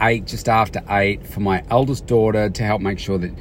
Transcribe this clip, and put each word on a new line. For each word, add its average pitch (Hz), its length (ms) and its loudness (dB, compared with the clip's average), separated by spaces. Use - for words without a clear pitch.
eight, 113 240 2
just - 220 -6
after 110 420 2
eight, 101 380 0
for - 140 -8
my 95 280 0
eldest 131 380 0
daughter 110 420 4
to 95 140 -4
help 107 180 0
make 98 160 -2
sure 98 200 -4
that, 87 240 -4